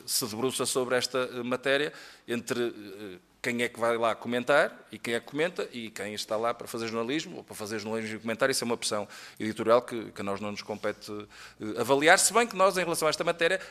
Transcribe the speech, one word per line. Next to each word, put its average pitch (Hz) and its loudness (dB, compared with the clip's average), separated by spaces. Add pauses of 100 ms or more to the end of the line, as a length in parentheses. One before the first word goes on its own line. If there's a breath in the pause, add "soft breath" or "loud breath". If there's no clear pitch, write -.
se - 0
debruça 120 0
sobre 127 2
esta, 123 0
eh, 123 -6
matéria 135 0 (340 loud breath)
entre, 120 -2
eh, 104 -6 (220)
quem 120 -2
é 120 2
que 113 -14
vai 117 2
lá 113 2
comentar 123 2
e 110 -10
quem 117 -2
é 117 0
que - -12
comenta 165 -2
e 113 -10
quem 104 -8
está 107 -4
lá 117 0
para - -12
fazer 113 -4
jornalismo 117 -4
ou 110 -10
para - -16
fazer 107 -6
jornalismo 110 -4
e 101 -10
comentar. 113 0
Isso 127 0
é 120 -2
uma 117 0
opção 104 -4 (320 loud breath)
editorial 110 4
que, 107 -8
que - -12
a 101 -6
nós 98 -4
não 104 -6
nos 101 -10
compete, 104 -6 (500 loud breath)
eh, 107 -4
avaliar, 143 8
se - 4
bem 233 4
que 214 -6
nós, 190 4
em 180 2
relação 160 0
a - 2
esta 165 0
matéria, 170 2 (100)